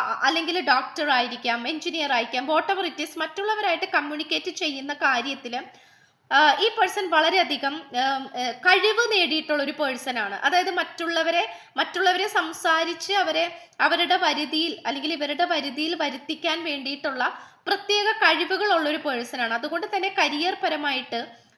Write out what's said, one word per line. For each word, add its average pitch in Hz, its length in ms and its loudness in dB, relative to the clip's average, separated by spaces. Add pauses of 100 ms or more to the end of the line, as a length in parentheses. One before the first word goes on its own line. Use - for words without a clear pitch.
(220)
അല്ലെങ്കിൽ 330 380 0
ഡോക്ടർ 277 500 0
ആയിരിക്കാം, 240 580 0
എഞ്ചിനീയർ 302 440 -4
ആയിരിക്കാം, 247 340 -2
whatever 339 400 2
it 294 160 -6
is, 320 140 -4
മറ്റുള്ളവരായിട്ട് 381 680 -2
കമ്മ്യൂണിക്കേറ്റ് 311 640 -2
ചെയ്യുന്ന 285 420 -6
കാര്യത്തിൽ, 262 720 -2 (680)
ആ, 294 280 6
ഈ 427 80 4
പേഴ്സൺ 392 420 0
വളരെയധികം, 320 720 2 (140)
ഏം, 269 420 -2
ഏ, 247 140 -4
കഴിവ് 415 600 4
നേടിയിട്ടുള്ള 311 500 2
ഒരു 277 100 -2
പേഴ്സൺ 262 460 -2
ആണ്. 202 160 -2
അതായത് 359 360 2
മറ്റുള്ളവരെ, 339 880 0 (200)
മറ്റുള്ളവരെ 370 520 2
സംസാരിച്ച് 330 840 0
അവരെ 339 460 0 (220)
അവരുടെ 339 360 4
വരുതിയിൽ, 311 680 0
അല്ലെങ്കിൽ 277 260 -4
ഇവരുടെ 294 320 -2
വരുതിയിൽ 302 500 -2
വരുത്തിക്കാൻ 320 680 -4
വേണ്ടിയിട്ടുള്ള 277 760 -4 (260)
പ്രത്യേക 403 460 2
കഴിവുകൾ 370 600 2
ഉള്ള 320 160 2
ഒരു 302 80 0
പേഴ്സൺ 254 440 -4
ആണ്. 226 140 -2
അതുകൊണ്ട് 302 320 -4 (100)
തന്നെ 381 220 -2
കരിയർ 320 440 0
പരമായിട്ട് 269 640 -2 (320)